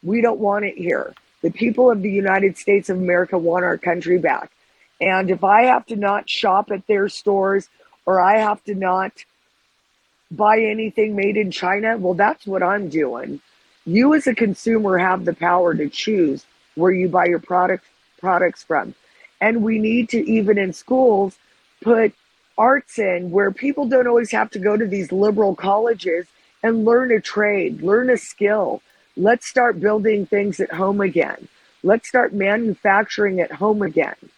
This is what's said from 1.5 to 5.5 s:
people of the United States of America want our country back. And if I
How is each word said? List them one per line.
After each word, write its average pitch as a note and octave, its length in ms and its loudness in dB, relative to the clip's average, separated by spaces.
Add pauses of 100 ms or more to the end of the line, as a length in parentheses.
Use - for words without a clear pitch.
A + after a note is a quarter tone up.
people A#3+ 400 2
of G#3 100 -2
the G3+ 100 -4
United G3 460 0
States G3+ 320 0
of F#3 80 -2
America F3+ 400 0
want E3+ 280 0
our E3+ 120 -2
country F3 400 -2
back. D#3+ 320 -2 (500)
And F#3 300 0
if F#3 140 0
I G#3 200 6